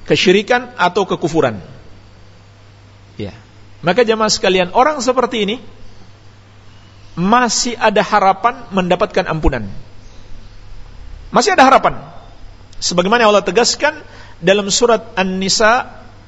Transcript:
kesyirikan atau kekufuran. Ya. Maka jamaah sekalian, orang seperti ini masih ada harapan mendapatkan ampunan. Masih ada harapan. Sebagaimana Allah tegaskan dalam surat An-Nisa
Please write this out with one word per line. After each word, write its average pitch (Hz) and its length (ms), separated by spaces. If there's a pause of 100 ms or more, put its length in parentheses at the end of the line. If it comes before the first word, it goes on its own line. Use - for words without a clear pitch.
kesyirikan 208 720
atau 185 260
kekufuran. 147 560 (1600)
Ya. 98 180 (460)
Maka 185 240
jamaah 220 240
sekalian, 185 420
orang 277 300
seperti 240 420
ini 208 120 (1600)
masih 226 640
ada 214 240
harapan 196 720
mendapatkan 180 560
ampunan. 151 400 (1600)
Masih 381 240
ada 277 160
harapan. 180 320 (800)
Sebagaimana 208 480
Allah 202 160
tegaskan 233 560 (400)
dalam 196 320
surat 226 400
An-Nisa 190 800 (360)